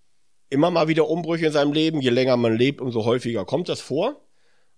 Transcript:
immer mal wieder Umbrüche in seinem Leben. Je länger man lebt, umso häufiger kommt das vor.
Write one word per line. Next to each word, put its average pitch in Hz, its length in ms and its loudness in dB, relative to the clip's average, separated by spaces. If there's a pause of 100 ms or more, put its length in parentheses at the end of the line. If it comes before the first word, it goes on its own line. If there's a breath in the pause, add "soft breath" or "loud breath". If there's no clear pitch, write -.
(500)
immer 151 200 2
mal 165 160 2
wieder 160 220 2
Umbrüche 165 380 -2
in 151 60 0
seinem 143 200 2
Leben. 156 300 0
Je 127 80 2
länger 127 260 2
man 117 180 2
lebt, 127 280 0
umso 117 240 -4
häufiger 117 400 -2
kommt 170 240 -4
das 147 100 -6
vor. 196 460 -6 (520)